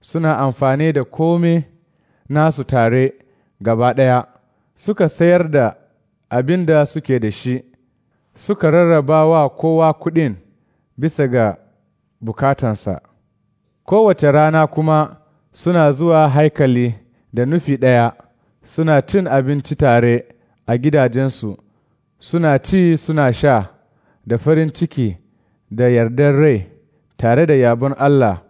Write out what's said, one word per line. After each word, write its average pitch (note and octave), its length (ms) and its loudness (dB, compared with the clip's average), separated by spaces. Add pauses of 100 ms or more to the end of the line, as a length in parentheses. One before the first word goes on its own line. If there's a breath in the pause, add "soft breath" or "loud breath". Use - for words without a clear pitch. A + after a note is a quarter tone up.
suna D#3+ 380 -4
amfani C#3 540 -2
da C#3 120 -2
kome E3+ 600 -2 (640)
nasu D3 360 -2
tare B2+ 480 0 (500)
gaba A2+ 320 0
ɗaya, B2+ 320 0 (480)
suka G3+ 340 -4
sayar E3+ 420 0
da C3 240 0 (560)
abin D#3 360 -2
da D3+ 200 2
suke C3+ 340 -4
da G#2+ 100 -4
shi, B2+ 320 -8 (720)
suka G3+ 360 -4
rarraba D#3 560 2
wa D#3+ 220 2
kowa D#3+ 460 0
kuɗin D#3+ 400 -4 (640)
bisa D3 300 -4
ga A2+ 280 0 (640)
bukatansa. A2+ 800 -4 (840)
Kowace F#3 480 2
rana D#3 340 2
kuma D#3 500 -2 (360)
suna E3+ 400 0
zuwa D#3 360 2
haikali C3 680 0 (380)
da A#2+ 140 -2
nufi C#3+ 300 -2
ɗaya, A#2+ 360 2 (520)
suna D#3 380 0
cin F#3+ 260 -2
abinci C#3 480 -2
tare A#2+ 480 2 (420)
a A#2 120 -2
gidajensu, B2+ 800 -2 (640)
suna D#3+ 400 0
ci F3 380 2
suna D3 360 -2
sha A2+ 380 0 (560)
da A#2 120 -2
farin D#3 340 0
ciki A#2+ 440 -4 (540)
da A#2+ 180 0
yardar B2 460 2
rai C3+ 320 2 (500)
tare A#2+ 300 2
da D3+ 80 2
yabon B2 440 2
Allah C3 520 2